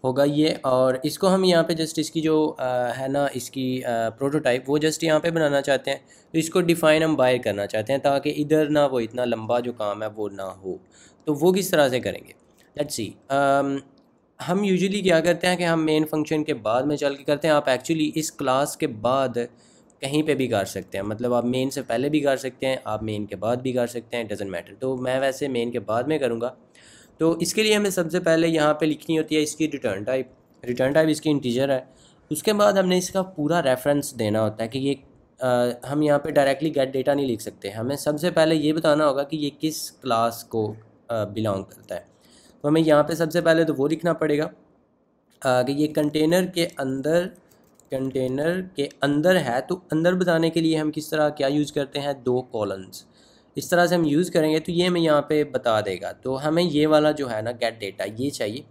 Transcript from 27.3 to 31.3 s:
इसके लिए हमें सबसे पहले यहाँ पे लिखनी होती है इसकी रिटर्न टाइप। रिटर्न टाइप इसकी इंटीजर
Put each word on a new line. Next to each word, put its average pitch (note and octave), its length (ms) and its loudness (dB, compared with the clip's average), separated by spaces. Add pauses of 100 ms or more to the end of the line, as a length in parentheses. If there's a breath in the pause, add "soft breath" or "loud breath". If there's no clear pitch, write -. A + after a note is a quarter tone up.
इसके F3 240 0
लिए G#3+ 100 4
हमें G#3 160 2
सबसे F3 300 -2
पहले E3 280 2
यहाँ D3+ 260 2
पे D3+ 120 0
लिखनी D#3 300 -2
होती D#3 200 0
है D3+ 60 4
इसकी D3+ 240 -2
रिटर्न A2+ 380 -4
टाइप। B2+ 280 -2 (340)
रिटर्न B2+ 280 0
टाइप D#3+ 160 4
इसकी D3+ 200 0
इंटीजर C3+ 420 0